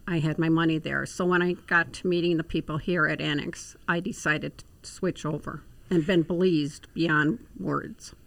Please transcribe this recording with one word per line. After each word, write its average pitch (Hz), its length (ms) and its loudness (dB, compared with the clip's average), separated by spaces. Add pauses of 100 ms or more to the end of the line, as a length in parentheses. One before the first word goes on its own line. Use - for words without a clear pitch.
I 175 140 0
had 151 180 0
my 165 100 2
money 165 300 4
there. 139 280 -2
So - 180 -4
when 180 180 4
I 180 120 2 (120)
got 170 280 2
to - 120 -8
meeting 175 300 2
the 160 80 -2
people 156 340 -4
here 170 300 2
at 151 120 -2
Annex, 151 560 -6 (120)
I 175 120 0
decided 151 580 -4
to - 60 -18 (240)
switch - 380 -4
over 151 360 -6 (280)
and 165 160 4
been 175 180 4
pleased 170 720 2
beyond 156 440 2 (200)
words. - 560 -6 (120)